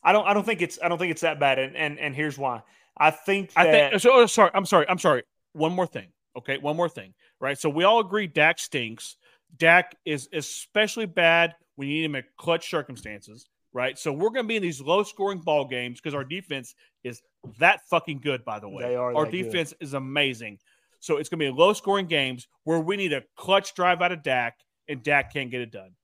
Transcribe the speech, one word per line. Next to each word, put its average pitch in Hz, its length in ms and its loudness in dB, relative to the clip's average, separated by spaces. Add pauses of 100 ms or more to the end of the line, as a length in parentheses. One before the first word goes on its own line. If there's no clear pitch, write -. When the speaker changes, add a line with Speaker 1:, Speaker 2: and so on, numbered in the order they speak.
Speaker 1:
I 185 100 4
don't, 202 140 4
I 196 60 2
don't 202 120 0
think 202 180 -2
it's, - 200 -6
I 175 60 0
don't 170 100 -2
think 175 120 -2
it's 160 120 -6
that 156 180 0
bad, 135 180 2
and, 135 180 -4
and, 147 220 -4
and 143 160 -6
here's 143 240 -6
why. 123 240 -6 (340)
I 151 140 4
think 196 460 -4
Speaker 2:
I 175 80 8
Speaker 1:
that 147 260 6
Speaker 2:
think 208 120 0
so. 247 100 8
Oh, 240 140 8
sorry, 196 280 4
I'm 190 120 2
sorry, 170 220 4
I'm 180 100 0
sorry. 143 260 2 (280)
One 156 200 -2
more 180 140 -2
thing, 101 220 -14 (280)
okay? 135 220 -6
One 147 180 -4
more 170 120 -2
thing, 95 240 -14 (260)
right? 135 200 -4
So 160 120 -2
we 156 140 0
all 226 160 6
agree 202 260 -4
Dak 156 320 2
stinks. - 580 -8 (420)
Dak 170 460 4
is 151 280 -6
especially 208 760 -4
bad 170 480 4 (200)
when 139 140 -10
you 143 80 -4
need 160 80 -4
him 151 100 -6
in 131 100 -8 (120)
clutch 165 340 -4
circumstances, 113 760 -10 (260)
right? 127 260 -6
So 156 140 -6
we're 170 180 -2
gonna 240 180 -6
be 226 80 -2
in 208 60 -2
these 165 180 -6
low-scoring 196 600 -2
ball 151 260 0
games 123 340 -8
'cause 147 140 -8
our 139 100 -6
defense 139 500 -10 (300)
is 123 160 -12 (380)
that 180 300 2
fucking 156 320 -2
good, 127 240 -4
by 107 160 -8
the 104 80 -16
way. 98 160 -12
Speaker 1:
They 123 120 -2
are 123 180 -4
Speaker 2:
Our 151 100 2
Speaker 1:
that 147 80 -8
good. 185 120 -4
Speaker 2:
defense 170 360 -6
is 143 140 -12
amazing. 131 680 -4 (400)
So 156 160 -2
it's 151 120 -6
gonna 165 120 -6
be 143 100 -2
low-scoring 190 560 2
games 135 400 -2 (180)
where 165 160 0
we 175 160 -2
need 190 160 -2
a 135 120 -6 (120)
clutch 190 380 0
drive 180 280 2
out 175 100 2
of 165 100 -10
Dak, 123 380 -4 (280)
and 139 140 -10
Dak 139 300 0
can't 135 180 -8
get 123 120 -8
it 113 100 -12
done. 95 320 -20